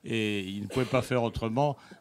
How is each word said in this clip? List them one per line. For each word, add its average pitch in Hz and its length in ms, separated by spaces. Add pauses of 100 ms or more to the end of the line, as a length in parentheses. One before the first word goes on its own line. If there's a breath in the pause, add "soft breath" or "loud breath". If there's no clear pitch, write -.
et 107 380
il 98 220
ne 101 40
pouvait 127 180
pas 127 160
faire 123 220
autrement, 117 540 (240 loud breath)